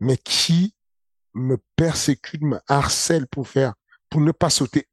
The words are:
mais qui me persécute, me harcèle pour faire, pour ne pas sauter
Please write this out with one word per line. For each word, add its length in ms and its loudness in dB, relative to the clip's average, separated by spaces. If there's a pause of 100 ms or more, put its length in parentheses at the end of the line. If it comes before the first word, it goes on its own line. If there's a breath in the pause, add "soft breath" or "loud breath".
mais 160 0
qui 580 0 (600)
me 240 -2 (180)
persécute, 680 -2
me 240 -2
harcèle 600 0
pour 180 -8
faire, 280 0 (340 soft breath)
pour 140 0
ne 100 4
pas 180 0
sauter 420 -2